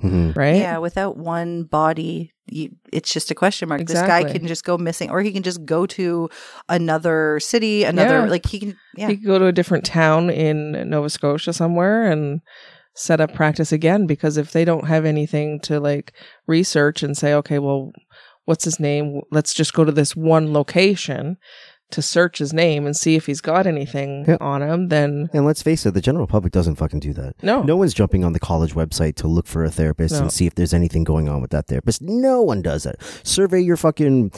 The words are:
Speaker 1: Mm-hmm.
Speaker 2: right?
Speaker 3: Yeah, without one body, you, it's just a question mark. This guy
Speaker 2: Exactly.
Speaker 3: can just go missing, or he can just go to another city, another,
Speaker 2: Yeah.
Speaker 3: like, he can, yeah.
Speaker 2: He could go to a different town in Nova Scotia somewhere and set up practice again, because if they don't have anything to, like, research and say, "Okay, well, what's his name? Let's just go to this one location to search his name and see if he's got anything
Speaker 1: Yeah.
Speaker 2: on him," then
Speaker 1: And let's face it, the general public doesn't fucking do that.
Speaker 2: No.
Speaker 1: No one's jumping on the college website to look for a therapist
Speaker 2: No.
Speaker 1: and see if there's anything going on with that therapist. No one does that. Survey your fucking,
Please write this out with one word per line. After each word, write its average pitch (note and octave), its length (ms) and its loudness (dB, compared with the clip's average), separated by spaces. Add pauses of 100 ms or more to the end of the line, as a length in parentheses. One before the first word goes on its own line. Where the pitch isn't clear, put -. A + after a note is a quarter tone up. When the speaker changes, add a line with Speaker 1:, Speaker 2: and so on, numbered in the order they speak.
Speaker 1:
Mm-hmm. F2 340 2
Speaker 2:
right? D3 200 4
Speaker 3:
Yeah, F3+ 220 -2
without E3+ 380 -4
one E3+ 460 -6
body, D#3+ 720 -2 (140)
you, - 240 -10 (200)
it's - 220 -4
just - 180 -4
a D#3 40 -6
question F#3 340 -2
mark. D#3+ 160 -4
This E3 160 -4
guy F3 180 4
Speaker 2:
Exactly. D#3 200 -2
Speaker 3:
can D#3+ 80 -6
just E3 180 -8
go F3 120 0
missing, E3 320 -6
or F#3 120 -2
he G#3 100 -2
can F#3+ 120 -6
just F3 220 -6
go D#3+ 220 0
to E3+ 420 -4 (380)
another D#3+ 720 0
city, G#3+ 440 0
another, G#3 360 4
Speaker 2:
Yeah. A#3 60 2
Speaker 3:
like, F3+ 220 0
he G#3 120 -8
can, G3+ 160 -8 (220)
yeah. G#3 100 -6
Speaker 2:
He G#3 100 0
could G#3 80 -12
go F#3+ 140 4
to F#3+ 60 4
a F#3 80 4
different F3+ 320 0
town E3 440 2
in D3+ 600 -2
Nova D3+ 200 -2
Scotia D3+ 440 -2
somewhere F3 580 2
and D3+ 300 -2 (540)
set D#3+ 260 0
up D3+ 120 0
practice D#3 380 0
again, E3 360 2
because D3+ 280 0
if D3+ 160 -2
they E3 140 2
don't E3 220 0
have D#3+ 180 2
anything D3+ 560 -2
to, D3+ 180 -2
like, C#3+ 320 -2 (360)
research D#3+ 560 2
and C#3+ 120 -2
say, D3 200 0
"Okay, D3 240 0
well, C#3 320 -2 (520)
what's - 220 0
his D#3 140 -4
name? D3 420 -2 (100)
Let's D3+ 220 0
just - 200 -2
go D#3+ 120 4
to D3+ 80 4
this D3 220 2
one D#3+ 360 2
location E3 840 0 (540)
to - 100 -4
search E3+ 360 0
his D3 160 -4
name D#3 320 2
and D3 100 -2
see D#3+ 220 2
if D#3 80 -4
he's C#3+ 160 -6
got F3+ 260 0
anything C#3 580 -4
Speaker 1:
Yeah. D#3 140 6
Speaker 2:
on C#3 220 -2
him," E3+ 260 0
then D3 460 0
Speaker 1:
And C#3+ 120 4
let's D3+ 160 2
face D#3+ 240 0
it, G2+ 80 2
the F#2+ 60 -2
general C#3 260 0
public F#2 280 0
doesn't E2 220 2
fucking D2 260 -4
do C#2+ 140 -4
that. C2+ 180 -8 (100)
Speaker 2:
No. A3 200 2
Speaker 1:
No D3 120 2
one's F#3 180 2
jumping G2 300 2
on E2+ 80 2
the E2 80 -2
college D#2+ 340 0
website D#2+ 420 -2
to - 120 -4
look E2 180 2
for E2 200 -2
a D#2+ 40 0
therapist D#2+ 460 0
Speaker 2:
No. D2 60 0
Speaker 1:
and E2 100 -2
see - 160 0
if E2 80 -4
there's F2 180 0
anything E2+ 300 2
going D#2 240 0
on C#2+ 140 -2
with B1 100 -8
that C#2+ 160 -2
therapist. - 340 -4
No B3 420 0
one A#2 180 0
does D#2 220 -4
that. - 120 -8 (280)
Survey F#3 360 0
your F3 160 2
fucking, C#3 640 2